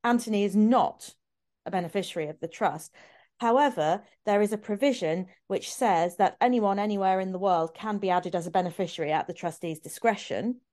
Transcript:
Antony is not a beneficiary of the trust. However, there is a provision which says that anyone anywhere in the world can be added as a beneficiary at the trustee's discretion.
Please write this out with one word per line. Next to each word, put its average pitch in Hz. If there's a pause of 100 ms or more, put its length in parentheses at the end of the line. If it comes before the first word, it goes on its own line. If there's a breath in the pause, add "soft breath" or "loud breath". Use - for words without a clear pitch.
Antony 240
is 196
not 214 (500)
a -
beneficiary 175
of 156
the 165
trust. 156 (460 soft breath)
However, 226 (220 soft breath)
there 208
is 208
a 214
provision 202 (200 soft breath)
which -
says 180
that -
anyone 214
anywhere 196
in 190
the 185
world 170
can 214
be 190
added 180
as 170
a 170
beneficiary 170
at 151
the 175
trustee's 165
discretion. 226 (120)